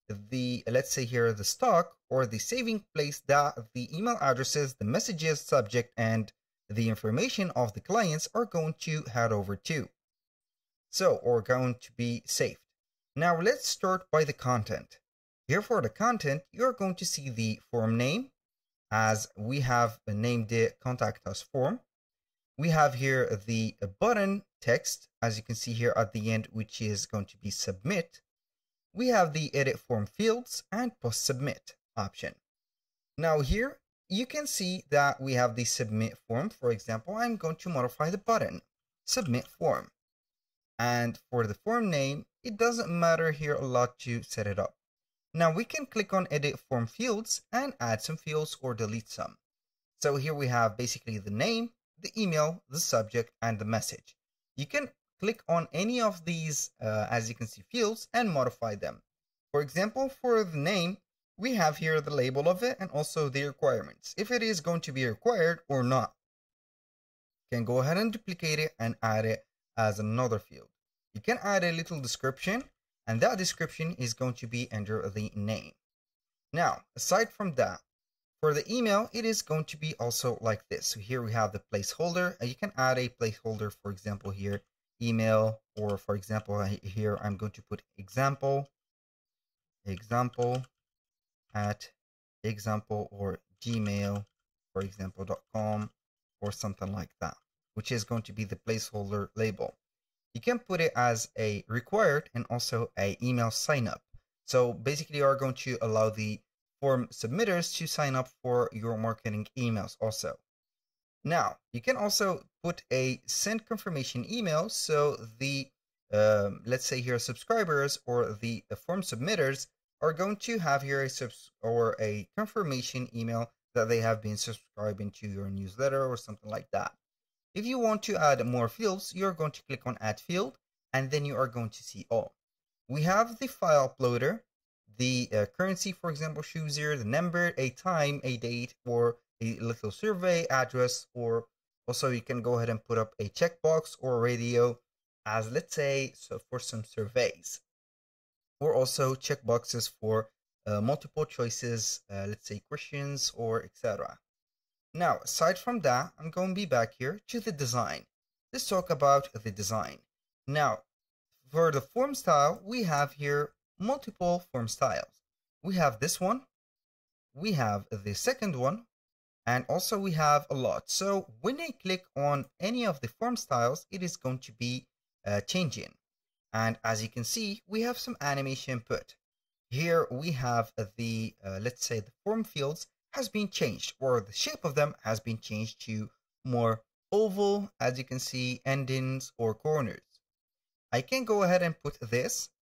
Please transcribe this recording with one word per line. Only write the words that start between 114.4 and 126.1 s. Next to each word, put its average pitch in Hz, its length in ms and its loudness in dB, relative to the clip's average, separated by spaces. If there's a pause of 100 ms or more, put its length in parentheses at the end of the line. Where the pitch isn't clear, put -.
So 147 480 2 (220)
the, 135 300 -4 (440)
um, 104 540 4
let's 127 200 -2
say 127 140 -2
here 123 180 0
subscribers 143 880 0
or 120 260 0
the, 113 360 -6
the 107 60 -6
form 175 280 -4
submitters 139 640 -2 (320)
are 160 120 2
going 190 240 -2
to 233 220 -4
have 143 240 2
here 139 220 0
a 131 40 -2
subs-, - 440 -10 (100)
or 113 380 2
a 104 260 -2 (100)
confirmation 139 760 -2
email 117 380 -2 (220)
that 113 140 2
they 117 100 4
have 113 220 2
been 107 160 -4
subscribing 104 760 -6
to - 160 -12
your 98 200 -6
newsletter 110 560 -2
or 127 120 -2